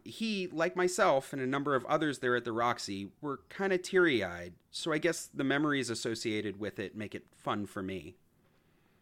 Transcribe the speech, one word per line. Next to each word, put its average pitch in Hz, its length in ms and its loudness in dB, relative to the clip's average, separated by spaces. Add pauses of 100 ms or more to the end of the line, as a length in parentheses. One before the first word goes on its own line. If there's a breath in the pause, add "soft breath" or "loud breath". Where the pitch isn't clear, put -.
"He, 202 420 -4
like 165 280 0
myself 180 600 4
and 135 80 -4
a 127 40 0
number 139 280 0
of 123 100 2
others 151 360 0
there 123 140 4
at 120 120 0
the 120 60 -2
Roxy, 107 580 -2 (100)
were 139 200 -8 (100)
kinda 190 260 0
teary-eyed, 104 760 2 (160)
so - 200 -6
I 151 60 2
guess 160 300 0
the 139 180 -4
memories 139 460 2
associated 107 680 -2
with 101 200 -6
it 95 180 -6
make 107 180 -8
it - 120 -12 (100)
fun 104 300 -4
for 98 160 -8
me." 95 340 -8 (840 soft breath)